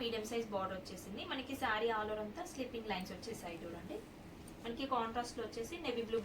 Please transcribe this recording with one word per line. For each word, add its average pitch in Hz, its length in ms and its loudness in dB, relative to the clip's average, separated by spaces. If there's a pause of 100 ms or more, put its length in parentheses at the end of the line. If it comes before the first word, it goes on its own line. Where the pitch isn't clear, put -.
మీడియం 226 300 2
సైజ్ 233 240 2
బోర్డర్ 190 260 2
వచ్చేసింది. 202 420 -6 (100)
మనకి 269 300 0
శారీ 226 340 6
all 214 160 4
over 214 120 2
అంతా 214 180 -4 (100)
స్లిప్పింగ్ 226 400 -2
లైన్స్ 185 220 0
వచ్చేసాయి 180 500 -4
చూడండి. 175 320 -4 (680)
మనకి 233 200 0 (100)
కాంట్రాస్ట్ 240 440 2
లో 226 80 0
వచ్చేసి 233 280 -4 (100)
నేవీ 233 240 2
బ్లూ 226 160 4